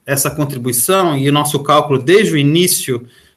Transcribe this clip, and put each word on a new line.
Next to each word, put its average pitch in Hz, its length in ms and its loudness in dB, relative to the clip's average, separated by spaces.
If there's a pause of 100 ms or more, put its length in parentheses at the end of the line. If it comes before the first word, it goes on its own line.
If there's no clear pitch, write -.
essa 139 260 -2
contribuição, 139 880 -2
e 135 100 0
o 143 60 2
nosso 147 300 0
cálculo, 147 360 2
desde 170 320 4
o 160 60 0
início, 143 680 0 (320)